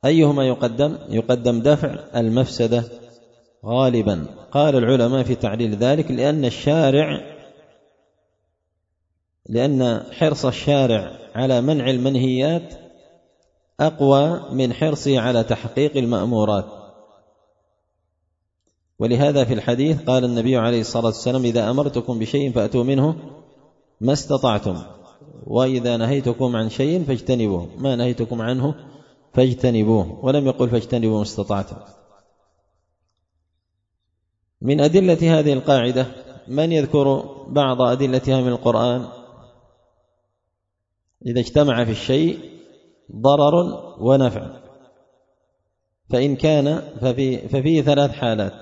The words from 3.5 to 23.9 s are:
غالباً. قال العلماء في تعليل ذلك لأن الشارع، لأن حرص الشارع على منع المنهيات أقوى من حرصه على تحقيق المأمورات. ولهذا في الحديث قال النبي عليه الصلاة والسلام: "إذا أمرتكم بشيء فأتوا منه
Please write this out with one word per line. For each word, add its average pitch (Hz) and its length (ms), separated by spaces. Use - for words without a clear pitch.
غالباً. 110 640
قال 143 260
العلماء 123 460
في 123 120
تعليل 110 400
ذلك 139 360
لأن 139 340
الشارع، 147 920
لأن 123 560
حرص 151 320
الشارع 127 760
على 127 260
منع 135 300
المنهيات 131 840
أقوى 147 680
من 127 220
حرصه 143 480
على 117 240
تحقيق 135 520
المأمورات. 107 680
ولهذا 131 460
في 120 100
الحديث 131 480
قال 127 220
النبي 123 320
عليه 117 240
الصلاة 113 260
والسلام: 123 380
"إذا 113 260
أمرتكم 131 480
بشيء 135 340
فأتوا 117 320
منه 139 320